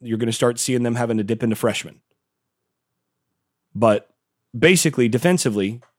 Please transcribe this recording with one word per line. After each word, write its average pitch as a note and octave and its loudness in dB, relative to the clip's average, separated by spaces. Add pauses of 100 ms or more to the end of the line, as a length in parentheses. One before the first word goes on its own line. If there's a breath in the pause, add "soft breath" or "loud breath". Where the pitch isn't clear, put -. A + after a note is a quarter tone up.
you're A2+ -6
gonna A2+ -2
start A#2+ -2
seeing B2 -2
them A#2+ -2
having A#2 -2
to G#2+ -2
dip A2 -4
into A2 -2
freshmen. - -6 (1700)
But G#2 0 (500)
basically, C#3 4
defensively, A#2 0 (160)